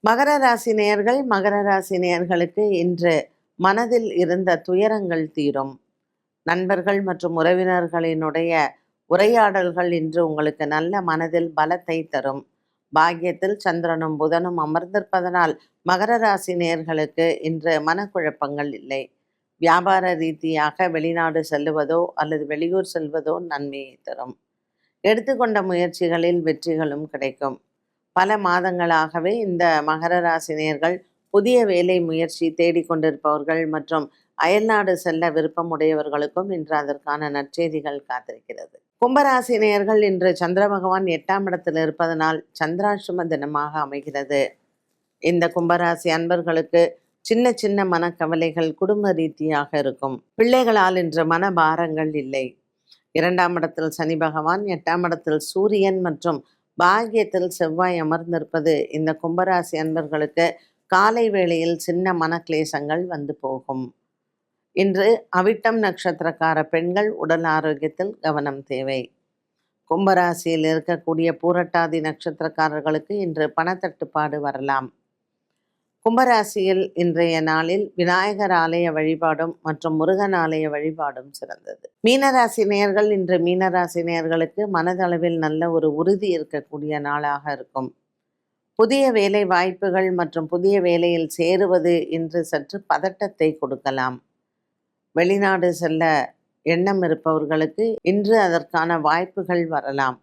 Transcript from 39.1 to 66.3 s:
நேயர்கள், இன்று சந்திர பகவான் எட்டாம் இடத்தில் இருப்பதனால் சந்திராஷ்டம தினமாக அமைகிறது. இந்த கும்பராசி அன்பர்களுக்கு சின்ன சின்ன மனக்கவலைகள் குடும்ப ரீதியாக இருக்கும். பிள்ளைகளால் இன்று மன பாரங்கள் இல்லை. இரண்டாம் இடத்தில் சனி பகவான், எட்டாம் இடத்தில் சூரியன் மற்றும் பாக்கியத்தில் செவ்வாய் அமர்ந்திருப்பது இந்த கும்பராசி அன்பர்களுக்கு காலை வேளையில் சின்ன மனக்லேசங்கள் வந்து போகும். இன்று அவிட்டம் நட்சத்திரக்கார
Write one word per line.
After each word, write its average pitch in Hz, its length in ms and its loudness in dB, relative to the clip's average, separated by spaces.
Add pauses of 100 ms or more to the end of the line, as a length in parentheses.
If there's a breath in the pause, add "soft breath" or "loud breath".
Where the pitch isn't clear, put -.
நேயர்கள், 208 440 4
இன்று 185 220 2 (100)
சந்திர 180 320 2
பகவான் 190 340 0 (100)
எட்டாம் 190 340 -2
இடத்தில் 175 340 -4
இருப்பதனால் 160 560 0 (200)
சந்திராஷ்டம 180 720 -2
தினமாக 147 420 -4 (120)
அமைகிறது. 139 560 -4 (880)
இந்த 170 160 4 (100)
கும்பராசி 170 640 0
அன்பர்களுக்கு 170 640 0 (480)
சின்ன 240 220 4 (100)
சின்ன 202 320 0
மனக்கவலைகள் 165 760 0 (120)
குடும்ப 202 380 2
ரீதியாக 151 500 -2 (140)
இருக்கும். 135 340 -4 (220)
பிள்ளைகளால் 220 640 4
இன்று 160 200 0 (100)
மன 185 260 0
பாரங்கள் 156 520 2 (120)
இல்லை. 131 220 -4 (720 soft breath)
இரண்டாம் 175 400 2
இடத்தில் 160 380 -4
சனி 160 260 -2
பகவான், 160 420 0 (100)
எட்டாம் 170 340 -2
இடத்தில் 165 320 -2 (100)
சூரியன் 196 560 2
மற்றும் 151 340 -4 (420)
பாக்கியத்தில் 202 680 2 (100)
செவ்வாய் 170 460 0
அமர்ந்திருப்பது 165 720 0 (220)
இந்த 156 240 0
கும்பராசி 175 600 0
அன்பர்களுக்கு 156 640 0 (480 soft breath)
காலை 226 300 4 (120)
வேளையில் 170 400 0 (100)
சின்ன 180 260 0 (100)
மனக்லேசங்கள் 156 920 -2
வந்து 147 220 -8 (100)
போகும். 131 400 -6 (960)
இன்று 196 260 2 (300)
அவிட்டம் 220 480 2
நட்சத்திரக்கார 160 720 -2 (160)